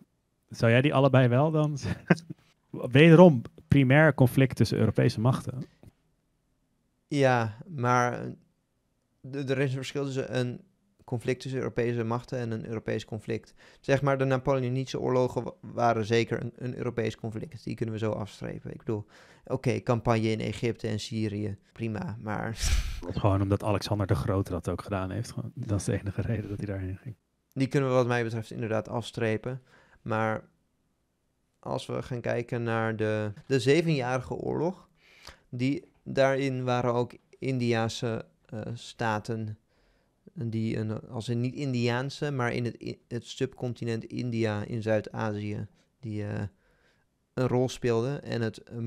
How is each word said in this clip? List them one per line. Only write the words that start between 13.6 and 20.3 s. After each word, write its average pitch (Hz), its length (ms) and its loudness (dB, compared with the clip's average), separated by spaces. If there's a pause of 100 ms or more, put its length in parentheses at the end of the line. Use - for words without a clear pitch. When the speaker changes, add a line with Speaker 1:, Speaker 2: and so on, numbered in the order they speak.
Speaker 2:
Zeg 135 220 0
maar, 139 160 2
de 131 60 0
Napoleonitische 131 760 -2
oorlogen 127 420 0
wa-, - 180 -10
waren 113 440 0
zeker 117 360 0
een, 120 160 -8
een 123 200 -8
Europees 117 400 -4
conflict. 113 480 -12
Die 120 100 -8
kunnen 113 200 -6
we 107 60 -8
zo 110 100 -2
afstrepen. 110 600 -8
Ik - 80 -12
bedoel, 107 280 -6 (380)
oké, 120 360 -2
campagne 113 500 0